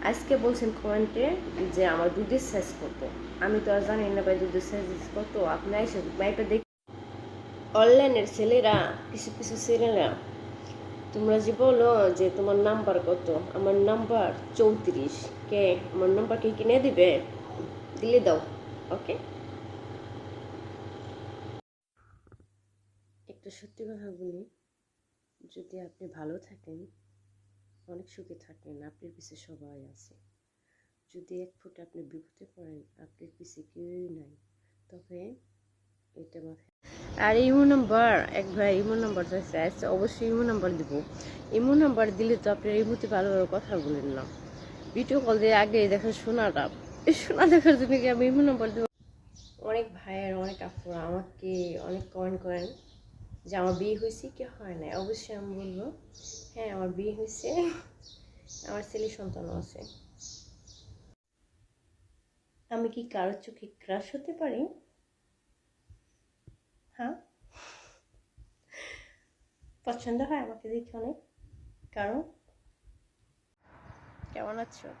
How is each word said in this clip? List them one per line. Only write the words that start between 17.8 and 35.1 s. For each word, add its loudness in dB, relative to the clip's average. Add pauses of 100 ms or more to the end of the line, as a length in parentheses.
দিলে 6
দাও, 4 (560)
ওকে? -6 (4000)
একটা -20 (100)
সত্যি -18
কথা -14 (100)
বলি, -12 (1120)
যদি -18 (120)
আপনি -20 (140)
ভালো -10 (120)
থাকেন, -20 (1120)
অনেক -16
সুখে -20 (100)
থাকেন, -20 (140)
আপনার -20
পিছে -20 (120)
সবাই -20 (120)
আছে। -20 (1000)
যদি -18 (100)
এক -18
ফুট -20 (100)
আপনি -18 (100)
বিপদে -20
পড়েন, -20 (240)
আপনার -20
পিছে -20 (120)
কেউই -12 (100)
নাই, -20 (580)
তবে -18 (1000)